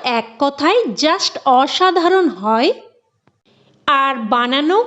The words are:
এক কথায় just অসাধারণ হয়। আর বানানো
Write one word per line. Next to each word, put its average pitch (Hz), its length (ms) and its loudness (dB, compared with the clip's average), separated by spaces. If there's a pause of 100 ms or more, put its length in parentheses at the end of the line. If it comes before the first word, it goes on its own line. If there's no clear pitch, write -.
এক 233 240 -2 (120)
কথায় 294 400 0 (220)
just 330 320 -2 (120)
অসাধারণ 349 840 2
হয়। 220 420 0 (1160)
আর 269 260 0 (200)
বানানো 269 540 0